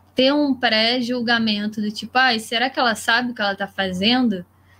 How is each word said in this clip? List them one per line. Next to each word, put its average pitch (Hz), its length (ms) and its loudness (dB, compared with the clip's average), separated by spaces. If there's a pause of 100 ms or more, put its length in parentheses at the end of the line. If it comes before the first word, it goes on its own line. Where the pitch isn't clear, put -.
(140)
ter 262 200 4
um 294 200 2
pré-julgamento 226 1300 0
do 208 100 -2
tipo, - 280 -6
"Ai, 254 220 2
será 240 300 -2
que 262 100 -6
ela 240 140 2
sabe 240 380 0
o - 20 -18
que 220 80 -6
ela 202 140 -2
tá 196 120 -6
fazendo?" 196 760 0 (360)